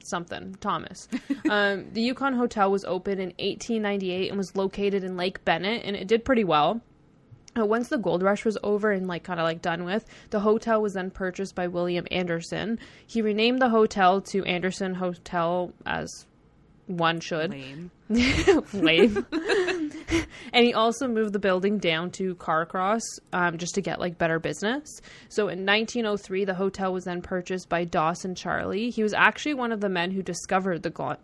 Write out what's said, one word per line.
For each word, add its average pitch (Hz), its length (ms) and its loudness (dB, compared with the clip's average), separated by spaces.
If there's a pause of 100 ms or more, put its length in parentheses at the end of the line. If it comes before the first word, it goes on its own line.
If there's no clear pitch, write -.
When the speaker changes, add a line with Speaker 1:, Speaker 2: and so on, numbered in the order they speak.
Speaker 1:
something, 180 560 -8
Thomas. - 480 -6 (200)
Speaker 2:
<laughs> 277 220 -4
Speaker 1:
Um, 202 420 2
the 226 120 -2
Yukon 262 300 0
Hotel 233 360 2
was 196 160 0
opened 185 360 -2
in 185 180 -6
eighteen 214 420 -2
ninety-eight 190 480 -2
and 202 80 -4
was 190 180 -4
located 196 480 0
in 185 140 -6
Lake 185 280 -4
Bennett, 185 380 0
and 202 120 -4
it 190 120 -8
did 226 180 2
pretty 233 180 4
well. 165 360 4 (800)
Uh, 220 80 2
once 233 240 0
the 302 80 0
gold 180 240 0
rush 202 240 2
was 208 180 0
over 208 280 2
and, 185 160 0
like, 175 160 -6
kinda, 170 180 -4
like, 165 220 0
done 170 200 -2
with, 190 220 -2 (240)
the 208 120 0
hotel 220 380 4
was 208 140 0
then 185 160 -4
purchased 190 460 -6
by 180 120 -2
William 175 440 0
Anderson. 170 680 -2 (300)
He 226 160 0
renamed 220 380 2
the 247 80 6
hotel 202 520 6
to 190 240 -2
Anderson 185 480 -2
Hotel, 180 800 -2 (140)
as - 400 -6 (580)
one 165 340 0
should. 165 300 -2
Speaker 2:
Lame. 139 400 -12 (180)
Speaker 1:
<laughs> 285 680 4
Lame. 247 580 6
<laughs> 359 600 0 (600)
And 240 120 6
he 240 80 2
also 233 340 0
moved 220 260 0
the 208 60 0
building 196 400 2
down 170 320 0
to 185 240 -4
Carcross, 185 680 0 (320)
um, 175 240 2
just 170 180 -6
to 196 60 2
get, - 180 -4
like, 175 180 -4
better 165 220 2
business. 208 640 -4 (260)
So - 220 0
in 190 160 -6
nineteen 220 400 0
oh 208 100 0
three, 196 300 -2
the 190 80 -2
hotel 190 400 -2
was 185 120 -4
then 175 160 -4
purchased 185 460 -6
by 170 160 0
Dawson 175 520 -2
Charlie. 208 560 -2
He 220 120 -2
was 208 100 2
actually 214 420 4
one 240 180 -2
of 202 80 -4
the 202 80 0
men 180 220 0
who 190 100 -2
discovered 185 640 -2
the - 80 -2
Glo-, - 320 -6